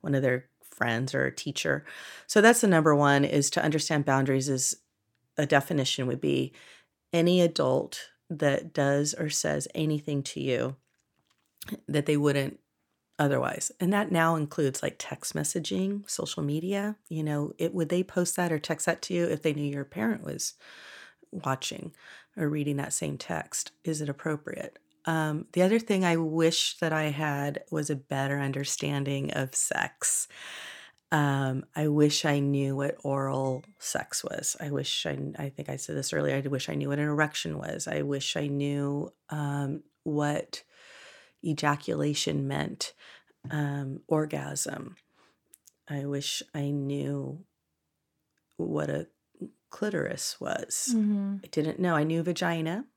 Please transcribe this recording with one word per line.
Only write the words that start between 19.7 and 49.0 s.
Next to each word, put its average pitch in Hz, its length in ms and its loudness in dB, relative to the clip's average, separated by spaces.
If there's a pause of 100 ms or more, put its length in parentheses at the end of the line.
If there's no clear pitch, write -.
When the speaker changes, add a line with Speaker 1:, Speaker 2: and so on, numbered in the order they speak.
Speaker 1:
your 139 140 -4
parent 220 380 -2
was - 320 -6 (760)
watching - 640 -6 (420)
or 160 140 0
reading 147 280 0
that 139 160 -4
same 143 260 -4
text? - 520 -6 (120)
Is 156 180 -2
it 147 80 -4
appropriate? - 680 -6 (260)
Um, 160 480 0
the 175 80 4
other 196 160 6
thing 208 260 2
I 175 140 6
wish 165 640 2
that 160 120 2
I 156 200 2
had 143 580 -2
was 156 220 -2
a 147 40 0
better 139 440 -2
understanding 139 920 -2
of 131 200 -2
sex. - 720 -2 (840)
Um, 139 540 2 (100)
I 151 140 0
wish 147 360 4
I 143 140 4
knew 139 360 2
what 139 280 -2
oral 135 600 -2 (140)
sex - 460 -6
was. - 360 -6
I 143 120 -6
wish 139 340 -2
I, 143 140 -4 (180)
I 143 120 -6
think 139 200 -10
I 139 60 -4
said 151 200 -8
this 139 180 -4
earlier, 147 300 0
I 143 40 -4
wish 135 220 -4
I - 40 -4
knew 139 160 -2
what 143 80 -2
an 147 100 0
erection 151 520 0
was. - 280 -6
I 156 140 -2
wish 139 340 -2
I 151 120 0
knew, 143 680 -2 (160)
um, 143 540 -2 (180)
what 147 640 -2 (800)
ejaculation 147 1040 0
meant, - 460 -4 (580)
um, 143 560 -4
orgasm. 147 880 -4 (920)
I 139 160 -4
wish 143 360 -4 (120)
I 143 160 -2
knew 139 760 -4 (1120)
what 151 320 -2
a 151 180 -2 (600)